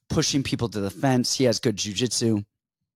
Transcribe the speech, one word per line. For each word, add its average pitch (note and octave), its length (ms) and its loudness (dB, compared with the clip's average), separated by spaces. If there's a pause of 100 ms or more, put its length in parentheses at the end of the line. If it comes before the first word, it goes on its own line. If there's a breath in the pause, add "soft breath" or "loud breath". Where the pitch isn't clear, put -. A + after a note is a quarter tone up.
pushing D3 360 0
people A#2+ 240 -2
to G2+ 120 -6
the G2 120 -2
fence. B2+ 420 0
He - 80 0
has A#2 160 4
good A2 180 0
jujitsu. G#2 680 0 (520)